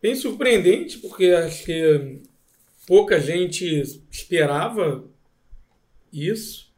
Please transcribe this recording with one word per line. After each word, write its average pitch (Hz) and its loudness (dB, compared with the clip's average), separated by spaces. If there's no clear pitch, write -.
bem 233 0
surpreendente, 233 0
porque 185 -2
acho 165 0
que 151 0
pouca 196 6
gente 175 -2
esperava 165 -4
isso. 180 -8